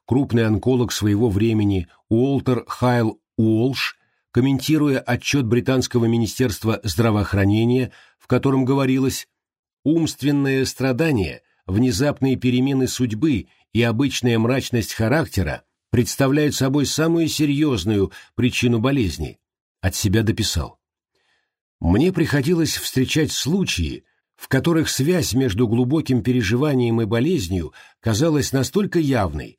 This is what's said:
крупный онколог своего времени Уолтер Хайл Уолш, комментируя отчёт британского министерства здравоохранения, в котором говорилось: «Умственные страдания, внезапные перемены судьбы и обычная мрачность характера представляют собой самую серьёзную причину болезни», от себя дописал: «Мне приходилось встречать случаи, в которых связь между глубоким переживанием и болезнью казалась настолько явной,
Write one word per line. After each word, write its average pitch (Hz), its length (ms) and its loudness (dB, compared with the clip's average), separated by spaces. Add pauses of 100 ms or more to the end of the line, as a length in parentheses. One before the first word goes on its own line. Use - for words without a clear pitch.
крупный 117 400 0
онколог 110 460 0
своего 104 380 0
времени 101 580 0 (220)
Уолтер 127 580 0
Хайл 120 540 0 (160)
Уолш, 113 600 0 (340)
комментируя 135 680 2
отчёт 123 460 -2
британского 123 600 0
министерства 113 800 0
здравоохранения, 107 1080 0 (260)
в - 100 -20
котором 131 380 2
говорилось: 131 600 0 (560)
«Умственные 139 840 0
страдания, 123 760 -2 (240)
внезапные 127 680 0
перемены 127 520 0
судьбы 117 600 -2 (240)
и 110 100 0
обычная 117 560 0
мрачность 117 560 -2
характера 113 680 -2 (280)
представляют 135 640 0
собой 135 300 0
самую 165 440 0
серьёзную 123 840 0 (240)
причину 120 440 0
болезни», 107 600 -2 (400)
от 92 160 -2
себя 107 280 2
дописал: 98 560 -2 (1000)
«Мне 107 320 2
приходилось 156 640 0
встречать 131 560 -2
случаи, 98 720 -2 (320)
в - 140 -20
которых 156 400 0
связь 156 440 0
между 120 320 2
глубоким 127 560 0
переживанием 120 800 0
и 113 40 0
болезнью 101 680 -2 (280)
казалась 135 500 0
настолько 175 480 0
явной, 98 600 -2